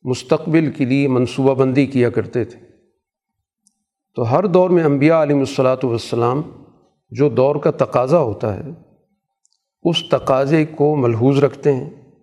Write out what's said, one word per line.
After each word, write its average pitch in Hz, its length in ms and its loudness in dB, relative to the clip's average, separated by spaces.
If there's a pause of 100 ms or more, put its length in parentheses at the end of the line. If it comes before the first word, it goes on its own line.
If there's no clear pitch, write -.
مستقبل 156 640 -2
کے 135 140 -4
لیے 135 260 0
منصوبہ 127 440 0
بندی 131 340 2
کیا 120 220 0
کرتے 113 340 -4
تھے۔ - 140 -14 (1600)
تو 120 140 -2
ہر 165 180 2
دور 180 220 4
میں 170 140 4
انبیاء 151 380 2
علیہم 147 160 2
الصلاۃ 131 460 0
والسلام 120 580 -2 (720)
جو 135 180 0
دور 131 280 2
کا 156 200 0
تقاضا 131 420 0
ہوتا 107 360 -4
ہے، 139 140 -12 (1120)
اس 165 240 -2
تقاضے 139 640 0
کو 147 240 0
ملحوظ 123 420 2
رکھتے 143 360 0
ہیں 127 160 -8 (320)